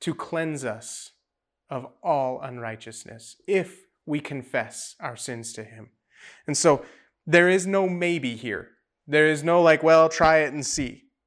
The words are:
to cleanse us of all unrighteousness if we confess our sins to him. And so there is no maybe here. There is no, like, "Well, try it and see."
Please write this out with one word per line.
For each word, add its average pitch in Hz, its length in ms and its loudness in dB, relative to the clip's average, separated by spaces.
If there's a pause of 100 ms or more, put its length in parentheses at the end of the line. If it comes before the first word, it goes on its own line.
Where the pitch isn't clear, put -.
to 160 120 -6
cleanse 156 520 -6
us - 480 -12 (560)
of 131 180 -10 (160)
all 135 380 -2
unrighteousness 113 1080 -14
if 185 380 -4 (200)
we 147 140 -4
confess 127 800 -8
our 131 160 -12
sins 117 380 -12
to 110 100 -14
him. 110 280 -20 (540)
And 147 120 -4
so 147 260 4 (460)
there 175 180 6
is 185 200 2
no 196 200 0
maybe 170 480 -4
here. 110 360 -10 (340)
There 151 220 4
is 151 160 0
no, 170 180 4
like, 160 220 6
"Well, 160 260 8
try 160 300 4
it 147 120 -2
and 143 140 -8
see." - 400 -8 (220)